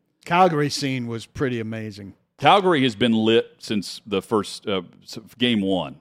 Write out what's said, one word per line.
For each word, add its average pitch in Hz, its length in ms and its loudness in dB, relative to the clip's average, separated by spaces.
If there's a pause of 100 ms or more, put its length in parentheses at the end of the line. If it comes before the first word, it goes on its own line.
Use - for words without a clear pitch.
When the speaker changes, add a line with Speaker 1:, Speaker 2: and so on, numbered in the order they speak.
(240)
Speaker 1:
Calgary 170 440 2
scene 131 380 -4
was 117 200 -8
pretty 123 340 -4
amazing. 107 540 -10 (220)
Speaker 2:
Calgary 175 460 4
has 120 140 0
been 117 160 2
lit 113 460 2
since - 460 -8
the 98 160 -2
first, - 460 -4
uh, 95 160 -4 (220)
s-, - 140 -16 (200)
game 120 220 0
one. 90 400 -4